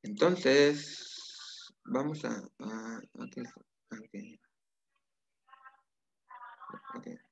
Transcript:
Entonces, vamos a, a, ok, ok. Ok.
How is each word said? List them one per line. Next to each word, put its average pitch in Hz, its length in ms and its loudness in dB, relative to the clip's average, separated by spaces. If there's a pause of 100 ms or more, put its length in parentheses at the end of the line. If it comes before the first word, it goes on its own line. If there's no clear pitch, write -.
Entonces, - 1700 4 (120)
vamos 151 400 -2
a, 120 60 -2
a, 110 720 -8 (140)
ok, - 220 -10 (560)
ok. 110 220 -14 (2750)
Ok. - 100 -10 (260)